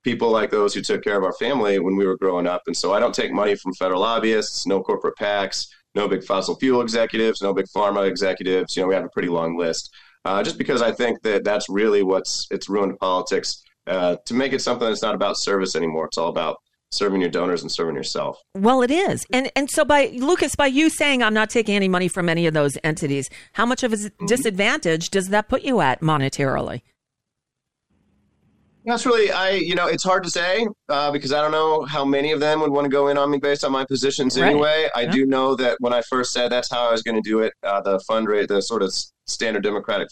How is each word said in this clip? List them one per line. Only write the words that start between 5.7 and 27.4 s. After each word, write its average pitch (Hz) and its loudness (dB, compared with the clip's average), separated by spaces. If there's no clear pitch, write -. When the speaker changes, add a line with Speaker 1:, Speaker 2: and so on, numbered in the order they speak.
Speaker 1:
no 101 0
big 92 -2
fossil 98 -2
fuel 127 2
executives, 113 0
no 98 0
big 95 0
pharma 101 2
executives. 92 -2
You 92 0
know, 92 0
we 95 2
have 90 0
a 85 -10
pretty 90 -4
long 85 -2
list. 82 -4
Uh, 98 0
just - -4
because 131 0
I 113 2
think 117 -2
that 101 0
that's 101 -2
really 101 2
what's, 92 -2
it's 95 -8
ruined 98 -2
politics, 92 -4
uh, 90 0
to 117 -6
make 131 0
it 127 -2
something 120 -2
that's 104 -2
not 107 -2
about 98 -2
service 95 -2
anymore. 80 -2
It's - -10
all 82 -2
about 80 -4
serving 95 0
your 87 2
donors 87 -2
and 78 -10
serving 82 -2
yourself. 71 -6
Speaker 2:
Well, 233 4
it 247 2
is. 339 0
And, 262 0
and 277 -2
so 311 2
by, 285 4
Lucas, 294 0
by 285 2
you 277 4
saying, 285 2
"I'm 214 2
not 214 2
taking 214 0
any 196 2
money 180 2
from 175 -2
any 170 2
of 156 2
those 143 2
entities," 143 -2
how 220 0
much 247 0
of 233 0
a 220 2
s-, 208 -4
Speaker 1:
Mm-hmm. - -10
Speaker 2:
disadvantage 202 0
does 190 0
that 208 0
put 262 0
you 247 2
at 131 2
monetarily? 139 0